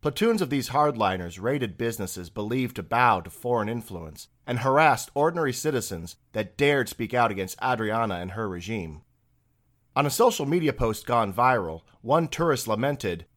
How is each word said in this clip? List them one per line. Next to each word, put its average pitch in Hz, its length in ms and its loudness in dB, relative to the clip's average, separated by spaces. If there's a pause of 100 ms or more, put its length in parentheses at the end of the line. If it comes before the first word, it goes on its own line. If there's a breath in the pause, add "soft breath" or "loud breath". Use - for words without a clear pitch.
Platoons 214 400 0
of 147 100 -2
these 135 180 -2
hardliners 98 720 0
raided 123 340 -2
businesses 98 540 -4
believed 117 460 -2
to 95 80 -8
bow 117 380 4
to 85 60 -14
foreign 117 400 -2
influence 92 600 -10 (180)
and 123 140 -2
harassed 135 560 4
ordinary 156 360 0
citizens 110 600 -4 (160)
that 107 260 -6
dared 143 320 2
speak - 240 -8
out 117 200 4
against 92 280 -6
Adriana 110 540 0
and 90 160 -6
her 104 180 -6
regime. 87 540 -8 (920)
On 147 100 2
a 139 40 0
social 226 360 2
media 156 260 2
post 113 340 -2
gone 113 280 2
viral, 101 460 2 (200 soft breath)
one 151 280 2
tourist 156 400 0
lamented, 110 580 -2 (100)